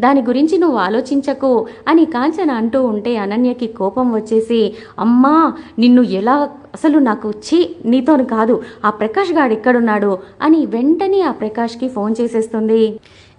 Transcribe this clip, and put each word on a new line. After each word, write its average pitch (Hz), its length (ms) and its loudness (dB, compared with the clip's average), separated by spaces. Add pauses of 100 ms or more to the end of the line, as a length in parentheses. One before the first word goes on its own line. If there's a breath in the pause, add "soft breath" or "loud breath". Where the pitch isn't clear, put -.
దాని 269 200 4
గురించి 277 360 0
నువ్వు 320 200 2
ఆలోచించకు" 254 920 -2 (200 loud breath)
అని 330 180 4
కాంచన 311 460 -2
అంటూ 233 340 0
ఉంటే 220 320 -2
అనన్యకి 240 500 -2
కోపం 226 460 -2
వచ్చేసి, 220 600 0 (260 loud breath)
"అమ్మా, 254 540 4 (260 loud breath)
నిన్ను 247 220 6
ఎలా, 240 480 0 (240)
అసలు 311 260 2
నాకు 220 300 0
ఛీ, 320 460 -2 (100)
నీతోని 262 400 2
కాదు, 226 360 0 (240 loud breath)
ఆ 208 40 2
ప్రకాష్ 330 440 -2
గాడు 269 200 2
ఎక్కడున్నాడు?" 214 640 0 (240 loud breath)
అని 311 240 2
వెంటనే 330 560 0
ఆ 294 100 0
ప్రకాష్కి 233 560 -6
ఫోన్ 214 340 -4
చేసేస్తుంది. 220 800 0 (400 soft breath)